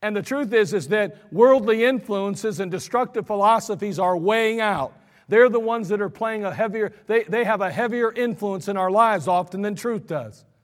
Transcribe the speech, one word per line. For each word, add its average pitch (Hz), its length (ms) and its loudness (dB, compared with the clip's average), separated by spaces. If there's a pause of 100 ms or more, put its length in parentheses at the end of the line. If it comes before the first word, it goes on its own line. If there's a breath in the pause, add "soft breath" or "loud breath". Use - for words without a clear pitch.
And 214 140 -4
the 202 60 -2
truth 262 320 -4
is, 208 200 2
is 160 140 -2
that 208 300 -2 (120)
worldly 226 540 6
influences 202 760 -2
and 190 100 -6
destructive 233 560 -4
philosophies 202 720 0
are 180 160 2
weighing 220 460 0
out. 180 320 -2 (340 soft breath)
They're 240 220 6
the 233 100 2
ones 226 300 -4
that 208 100 0
are 202 100 -2
playing 220 360 -6
a 185 80 -4
heavier, 208 400 -2 (140 loud breath)
they, 220 160 2
they 220 200 -2
have 208 160 0
a 185 100 -2
heavier 226 440 -2
influence 208 560 -4
in 202 80 -4
our 185 120 0
lives 202 380 2
often 180 340 -2
than 208 140 -4
truth 226 320 -6
does. 123 380 -10 (180)